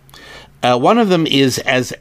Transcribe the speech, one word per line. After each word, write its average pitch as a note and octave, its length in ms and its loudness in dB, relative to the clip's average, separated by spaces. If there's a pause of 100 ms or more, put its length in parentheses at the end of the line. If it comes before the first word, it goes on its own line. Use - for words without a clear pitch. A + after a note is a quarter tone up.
(640)
Uh, B2 160 0
one F#3 180 2
of A3 120 0
them E3 180 0
is C3+ 320 0
as B2+ 420 -4